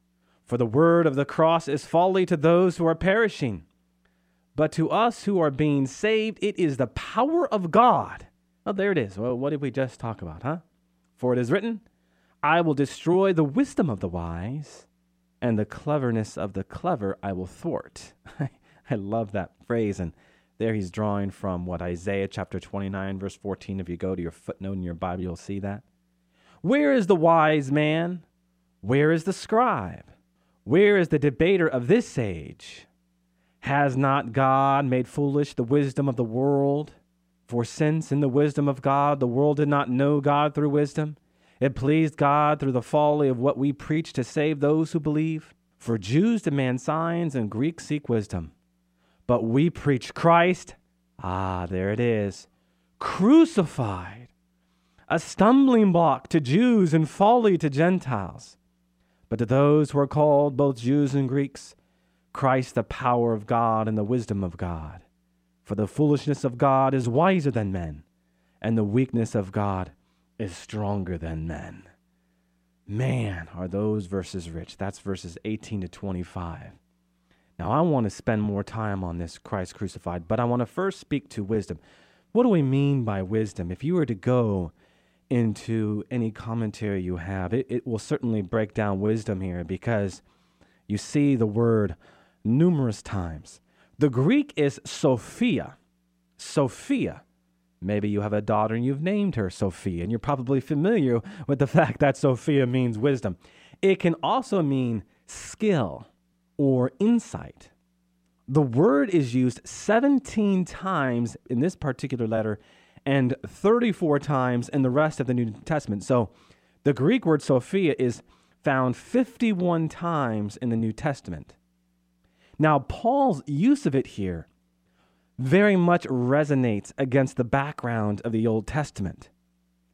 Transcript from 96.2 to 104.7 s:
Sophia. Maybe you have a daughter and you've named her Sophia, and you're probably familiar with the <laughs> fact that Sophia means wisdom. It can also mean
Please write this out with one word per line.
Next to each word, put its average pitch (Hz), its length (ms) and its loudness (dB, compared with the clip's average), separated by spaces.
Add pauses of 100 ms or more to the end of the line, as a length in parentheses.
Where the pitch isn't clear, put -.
Sophia. 139 840 -2 (600)
Maybe 104 260 -2
you 101 120 0
have 104 120 -4
a 104 80 0
daughter 107 360 0
and 120 80 -2
you've 139 180 -2
named 202 320 -2
her 98 160 -2
Sophia, 90 540 -4
and 104 80 -4
you're 117 80 -4
probably 135 400 0
familiar 147 600 0 (280)
with 143 100 0
the 139 80 2
<laughs> - 120 2
fact 135 200 2
that 139 180 4
Sophia 135 520 2
means 123 320 0
wisdom. 117 360 0 (460)
It 196 160 4
can 170 240 0
also 202 400 0
mean 127 400 0 (240)